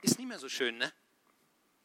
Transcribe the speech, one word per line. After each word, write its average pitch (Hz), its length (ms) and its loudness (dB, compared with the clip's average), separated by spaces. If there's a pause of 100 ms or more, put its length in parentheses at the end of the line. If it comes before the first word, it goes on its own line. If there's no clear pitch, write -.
ist - 180 2
nicht 254 80 -8
mehr 220 120 -8
so 135 100 -8
schön, 120 280 2
ne? 127 140 0 (920)